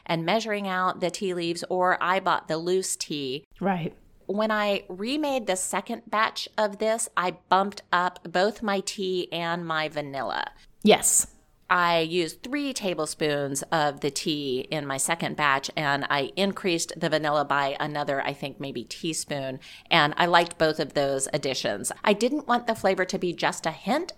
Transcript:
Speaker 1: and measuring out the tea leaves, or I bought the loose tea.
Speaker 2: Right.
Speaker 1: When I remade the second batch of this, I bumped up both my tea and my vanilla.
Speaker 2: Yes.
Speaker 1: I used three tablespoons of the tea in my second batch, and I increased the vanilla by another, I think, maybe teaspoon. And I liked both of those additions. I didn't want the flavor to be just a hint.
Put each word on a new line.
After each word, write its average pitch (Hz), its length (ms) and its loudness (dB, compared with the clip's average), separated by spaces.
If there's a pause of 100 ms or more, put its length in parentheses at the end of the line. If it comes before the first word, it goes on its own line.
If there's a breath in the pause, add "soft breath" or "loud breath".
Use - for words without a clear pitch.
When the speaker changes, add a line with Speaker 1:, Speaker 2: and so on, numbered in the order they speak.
Speaker 1:
and 165 200 0
measuring 208 420 0
out 185 320 0
the 180 100 0
tea 185 240 -2
leaves, 170 360 -2
or 180 340 2
I 180 160 2
bought 185 300 0
the 160 80 0
loose 180 400 0
tea. 143 480 -6 (160)
Speaker 2:
Right. 180 340 -2 (320)
Speaker 1:
When 214 240 0
I 208 380 0
remade 262 580 -2
the 185 80 0
second 202 520 -4
batch - 500 0
of 202 220 0
this, 220 360 0
I 180 220 -4 (100)
bumped 190 440 2
up 180 280 2 (100)
both 190 320 2
my 196 200 0
tea 185 500 -4
and 170 340 -4
my 156 220 0
vanilla. 139 640 -4 (320 soft breath)
Speaker 2:
Yes. - 440 4 (420)
Speaker 1:
I 170 300 4
used 165 440 -2
three 277 300 -4
tablespoons 151 880 -2 (100)
of 147 300 2
the 147 100 0
tea 143 580 -2
in 151 160 -4
my 135 120 -4
second 160 400 -2
batch, 139 400 2
and 143 320 2
I 143 260 0
increased 185 640 0
the 170 100 0
vanilla 151 380 2
by 139 340 0
another, 147 420 -2
I 139 120 -2
think, 139 260 -10
maybe 127 240 -6
teaspoon. 139 720 -6 (320 loud breath)
And 151 280 6
I 175 80 4
liked 175 320 4
both 156 240 2
of 139 140 -4
those 139 360 0
additions. 123 600 -2 (100)
I 220 80 6
didn't 240 340 0
want 240 220 0
the 226 80 0
flavor 190 300 2
to 185 120 -4
be 180 140 -2
just 151 340 -2
a 160 60 -2
hint. 269 460 -2